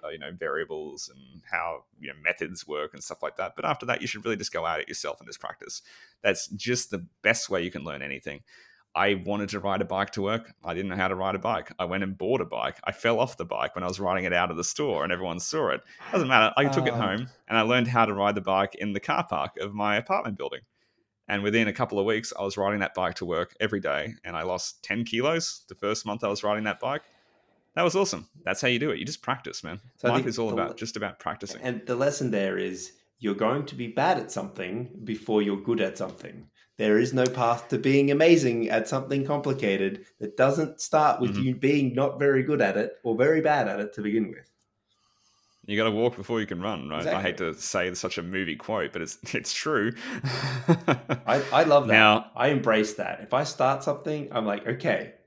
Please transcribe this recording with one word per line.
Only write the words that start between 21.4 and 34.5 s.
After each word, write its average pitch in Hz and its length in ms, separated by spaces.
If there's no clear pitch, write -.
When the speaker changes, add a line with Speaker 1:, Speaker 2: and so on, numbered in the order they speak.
Speaker 1:
within 107 260
a 101 40
couple 113 260
of 98 60
weeks, 110 340
I - 40
was 98 160
riding 101 220
that 98 120
bike 90 220
to - 100
work 85 340
every 104 220
day, 76 320
and 85 120
I 80 60
lost 90 420
ten 113 220
kilos 147 640
the 92 40
first 104 300
month 107 180
I 110 60
was 104 160
riding 107 200
that 104 160
bike. 135 200
That 165 60
was 175 140
awesome. 190 320
That's 95 160
how 123 80
you 123 100
do 143 120
it. 87 80
You 80 80
just 151 160
practice, - 420
man. 85 160
Speaker 2:
So - 120
I - 20
Speaker 1:
Life 123 80
Speaker 2:
think 127 100
Speaker 1:
is 113 100
all 113 100
Speaker 2:
the 104 40
Speaker 1:
about 92 200
Speaker 2:
le-, - 40
Speaker 1:
just - 220
about 101 200
practicing. - 440
Speaker 2:
and 123 240
the 123 100
lesson 139 340
there 98 280
is 92 340
you're 104 140
going 117 300
to 139 100
be 123 120
bad 143 320
at - 120
something 101 600